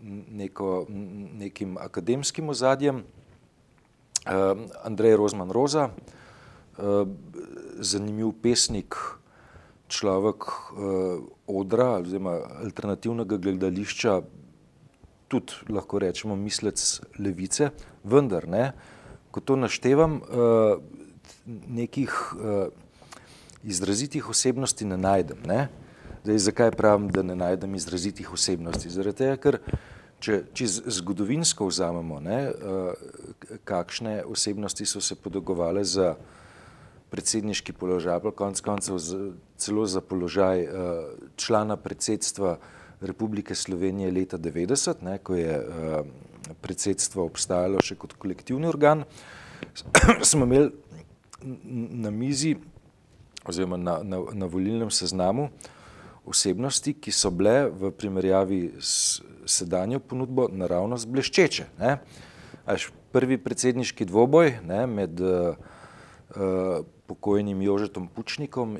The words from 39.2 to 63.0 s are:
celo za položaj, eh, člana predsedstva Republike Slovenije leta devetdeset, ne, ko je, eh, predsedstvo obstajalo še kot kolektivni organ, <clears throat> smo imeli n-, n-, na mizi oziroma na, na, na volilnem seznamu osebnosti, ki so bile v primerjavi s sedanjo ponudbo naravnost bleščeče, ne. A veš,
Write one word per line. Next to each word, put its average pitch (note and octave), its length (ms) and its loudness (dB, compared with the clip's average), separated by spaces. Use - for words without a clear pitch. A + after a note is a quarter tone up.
celo G#2+ 280 0
za F#2 120 0
položaj, F#2 640 2
eh, D2 60 -4
člana G#2+ 420 0
predsedstva G2 800 -2
Republike G2+ 520 -4
Slovenije F#2+ 560 -2
leta F#2 280 -2
devetdeset, F2+ 640 -2
ne, F#2+ 160 -6
ko F#2 160 -4
je, D#2+ 240 0
eh, D#2 440 -4
predsedstvo F#2+ 640 -2
obstajalo F#2 560 0
še F#2+ 160 -8
kot - 200 -16
kolektivni C3 480 -4
organ, D3 380 4
<clears throat> - 640 4
smo C3+ 180 6
imeli C3+ 240 8
n-, C3 160 -10
n-, A#2 300 -8
na G#2 40 -2
mizi C3+ 440 0
oziroma F2+ 320 -2
na, F2+ 320 0
na, F#2 240 -4
na G2 160 -4
volilnem G2+ 440 0
seznamu F#2+ 580 0
osebnosti, A#2+ 720 0
ki - 160 -10
so - 240 2
bile A2+ 320 6
v F#2+ 240 -2
primerjavi F#2+ 680 2
s - 400 -2
sedanjo F#2 560 0
ponudbo B2+ 480 0
naravnost F#2+ 640 -2
bleščeče, - 540 2
ne. C3+ 160 2
A G2 140 0
veš, - 100 -6